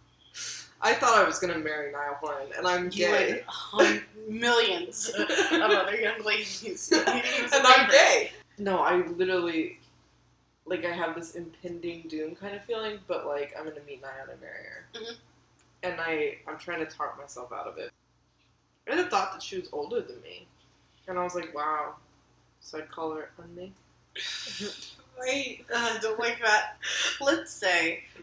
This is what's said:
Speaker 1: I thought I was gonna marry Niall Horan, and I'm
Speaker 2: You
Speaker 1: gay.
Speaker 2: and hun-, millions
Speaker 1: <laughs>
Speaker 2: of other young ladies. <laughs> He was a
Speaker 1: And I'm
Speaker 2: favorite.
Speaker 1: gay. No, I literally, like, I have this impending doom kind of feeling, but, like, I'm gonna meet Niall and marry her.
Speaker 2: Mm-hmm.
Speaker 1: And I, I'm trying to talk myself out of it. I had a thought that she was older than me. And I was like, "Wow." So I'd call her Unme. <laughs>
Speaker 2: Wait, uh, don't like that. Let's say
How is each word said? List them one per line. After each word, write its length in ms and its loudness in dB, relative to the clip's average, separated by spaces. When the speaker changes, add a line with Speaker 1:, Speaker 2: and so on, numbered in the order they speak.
Speaker 1:
I 120 4
thought 240 6
I 80 8
was 140 0
gonna 200 -2
marry 320 -4
Niall 300 -6
Horan, 260 -6
and 100 -2
I'm 180 2
Speaker 2:
You 60 -4
Speaker 1:
gay. 240 4
Speaker 2:
and 160 -4
hun-, 560 4
millions 840 2
Speaker 1:
<laughs> 80 -6
Speaker 2:
of 120 0
other 480 4
young 240 -2
ladies. 380 -2
<laughs> 0 -
He 100 -8
was 200 -8
a 180 6
Speaker 1:
And 560 2
I'm 240 10
Speaker 2:
favorite. 20 2
Speaker 1:
gay. 400 8
No, 200 0
I 180 4
literally, 720 -2
like, 200 -2
I 80 -2
have 220 -2
this 200 -10
impending 720 -10
doom 280 -6
kind 200 -10
of 80 -12
feeling, 440 -6
but, 180 -4
like, 320 -4
I'm 80 -10
gonna 220 -10
meet 140 -16
Niall 300 -14
and 100 -18
marry 240 -14
her. 280 -16
Speaker 2:
Mm-hmm. 200 -10
Speaker 1:
And 160 -4
I, 380 -2
I'm 120 -10
trying 200 -8
to 60 -4
talk 340 -8
myself 320 -16
out 160 -10
of 100 -12
it. 140 -10
I 80 -2
had 100 2
a 40 -6
thought 240 0
that 100 -14
she 160 -10
was 140 -10
older 280 -4
than 200 -16
me. 260 -20
And 120 -4
I 40 -2
was 120 -4
like, 180 -6
"Wow." 420 -2
So 160 -12
I'd 120 -10
call 260 -6
her 220 -10
Unme. 360 -16
<laughs> 1040 -10
Speaker 2:
Wait, 540 -4
uh, 260 -2
don't 200 -2
like 220 -2
that. 360 2
Let's 320 2
say 520 2